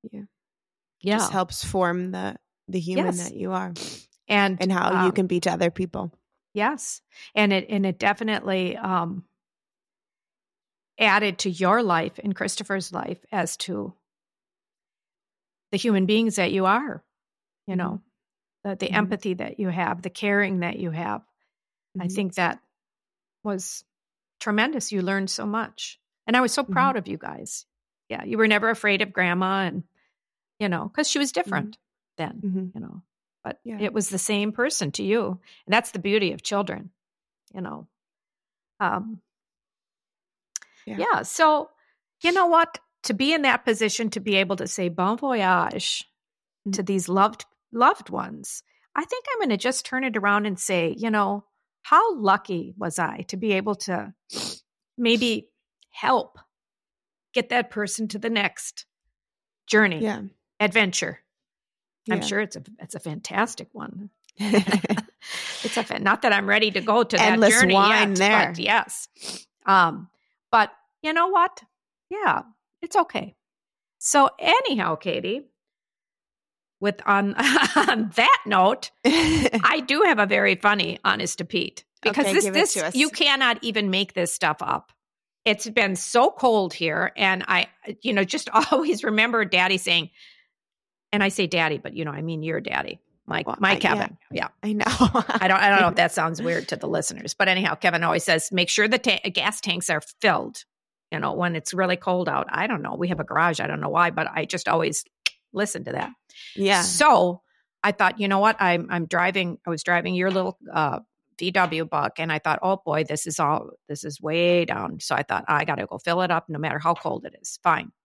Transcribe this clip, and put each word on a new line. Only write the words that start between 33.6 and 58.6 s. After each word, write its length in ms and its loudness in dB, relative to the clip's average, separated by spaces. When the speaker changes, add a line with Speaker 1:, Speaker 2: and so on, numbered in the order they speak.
Speaker 1:
Yeah. 160 -12
Speaker 2:
it 140 -2
was 160 -2
the 80 -4
same 340 -2
person 400 -2
to 100 -6
you. 380 -2
And 60 -2
that's 180 2
the 80 -10
beauty 340 0
of 100 -12
children, 480 -4
you 100 -12
know. 260 -12
Um, 420 -4
Speaker 1:
Yeah. 120 -10
Speaker 2:
yeah. 240 0
So, 480 2
you 100 2
know 140 4
what? 320 4
To 100 -2
be 180 2
in 100 0
that 220 2
position, 460 0
to 100 -8
be 160 0
able 200 2
to 120 -6
say 200 -2
bon 280 0
voyage 880 0
Speaker 1:
Mm-hmm. 60 -4
Speaker 2:
to 120 -4
these 240 -2
loved, 360 2
loved 360 2
ones, 540 -10
I 100 -4
think 280 -8
I'm 80 -4
gonna 160 0
just 280 -4
turn 200 -6
it 120 -4
around 300 0
and 140 -4
say, 360 0
you 140 -4
know, 340 0
how 320 4
lucky 640 0
was 240 -6
I 280 -4
to 80 -10
be 180 -2
able 200 -2
to 280 -6
maybe 520 0
help 480 -2
get 160 -2
that 220 -2
person 380 -6
to 120 -8
the 100 -4
next 560 -4